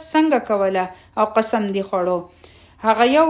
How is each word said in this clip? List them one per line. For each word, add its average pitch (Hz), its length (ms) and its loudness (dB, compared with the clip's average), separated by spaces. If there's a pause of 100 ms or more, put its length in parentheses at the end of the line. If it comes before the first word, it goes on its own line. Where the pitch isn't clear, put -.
(140)
څنګه 311 240 2 (100)
کوله 190 380 0 (320)
او 220 80 2
قسم 220 480 -2
دې 196 160 -4
خوړو؟ 180 300 -2 (640)
هغه 220 220 2
یو 294 240 4